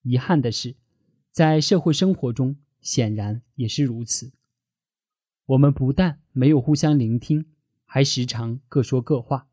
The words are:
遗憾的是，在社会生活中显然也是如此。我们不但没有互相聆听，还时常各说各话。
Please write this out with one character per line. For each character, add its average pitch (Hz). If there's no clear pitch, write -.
遗 123
憾 156
的 120
是， 123
在 156
社 185
会 156
生 190
活 123
中 135
显 110
然 107
也 120
是 147
如 117
此。 -
我 135
们 143
不 135
但 175
没 131
有 151
互 151
相 151
聆 117
听， 156
还 139
时 127
常 113
各 139
说 127
各 123
话。 -